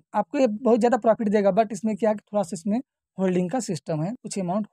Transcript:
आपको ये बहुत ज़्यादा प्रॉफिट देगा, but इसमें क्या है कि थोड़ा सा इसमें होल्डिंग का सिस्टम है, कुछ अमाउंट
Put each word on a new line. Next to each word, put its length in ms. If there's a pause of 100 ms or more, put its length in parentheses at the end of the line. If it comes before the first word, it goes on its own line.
(140)
आपको 240
ये 100
बहुत 320
ज़्यादा 200
प्रॉफिट 300
देगा, 220
but 200
इसमें 240
क्या 140
है 60
कि 80
थोड़ा 200
सा 100
इसमें 240 (400)
होल्डिंग 340
का 100
सिस्टम 420
है, 100
कुछ 260
अमाउंट 340